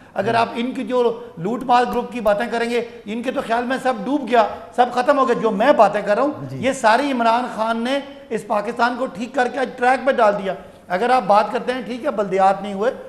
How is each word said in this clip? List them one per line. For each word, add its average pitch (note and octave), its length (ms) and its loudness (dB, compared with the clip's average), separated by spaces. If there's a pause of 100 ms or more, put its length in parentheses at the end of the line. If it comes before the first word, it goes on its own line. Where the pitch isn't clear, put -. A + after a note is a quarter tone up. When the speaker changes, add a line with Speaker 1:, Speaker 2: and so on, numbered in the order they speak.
(160)
Speaker 1:
अगर G3+ 200 -2
आप - 220 0
इनकी B3+ 260 -4
जो A#3+ 560 -2
लूट G#3 240 -4
मार B3 220 4
group A#3+ 260 -4
की A#3+ 100 -8
बातें G#3 300 0
करेंगे, A#3 380 -2 (180)
इनके A#3+ 240 -6
तो B3+ 100 -4
ख्याल A3+ 220 -2
में B3 160 -2
सब A#3 260 -2
डूब C4+ 200 -2
गया, G#3+ 320 2 (200)
सब A#3+ 160 4
खत्म B3+ 240 2
हो C4+ 80 4
गया। A3 160 0
जो A3 100 2
मैं B3 260 4
बातें G#3 280 4
कर G#3 120 2
रहा B3+ 80 2
हूँ, G#3 240 -6
Speaker 2:
जी। C3+ 80 -10
Speaker 1:
ये B3 160 0
सारी B3+ 360 4
इमरान A#3+ 380 2
खान A3+ 340 -4
ने C4+ 220 -2 (280)
इस G#3+ 120 -4
पाकिस्तान A3+ 540 -2
को B3 100 -4
ठीक A#3 280 -10
करके B3+ 240 0
आज B3+ 80 -2 (100)
track B3 280 2
पे C4 80 2
डाल G#3+ 200 4
दिया। F#3+ 240 -4 (320)
अगर G#3 220 0
आप B3+ 120 2
बात G3+ 300 4
करते A#3 180 -4
हैं, B3 140 -4
ठीक A#3 200 -8
है, C#4+ 60 -2
बलदियात G3 500 2
नहीं G3+ 120 -8
हुए, G#3+ 180 -2 (180)